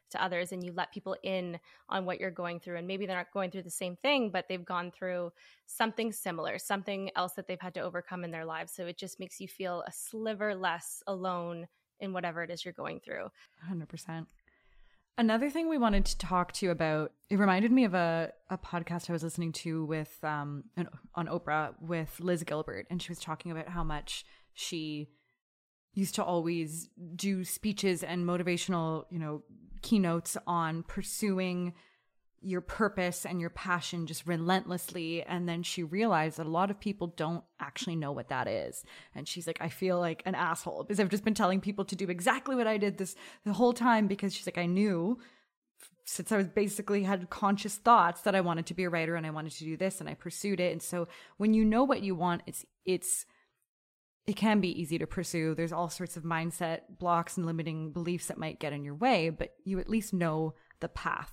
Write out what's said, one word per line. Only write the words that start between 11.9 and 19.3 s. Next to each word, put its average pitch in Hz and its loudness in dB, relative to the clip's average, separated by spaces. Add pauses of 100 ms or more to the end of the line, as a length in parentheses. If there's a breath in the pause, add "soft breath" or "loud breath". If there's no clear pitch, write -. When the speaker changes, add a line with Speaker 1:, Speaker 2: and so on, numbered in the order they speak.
Speaker 1:
in 190 -6
whatever 170 -4
it 165 -6
is 170 -8
you're 175 -8
going 160 -6
through. - -8 (360 soft breath)
Speaker 2:
A 160 -16
hundred 170 -6
percent. 165 -10 (920)
Another 226 4
thing 330 0
we 320 2
wanted 208 6
to - 0
talk 175 0
to - -2
you 175 4
about, 156 0 (180)
it 208 4
reminded 196 6
me 262 8
of 190 4
a, 165 2 (160)
a 185 -2
podcast 170 -4
I 170 0
was 160 -2
listening 165 -2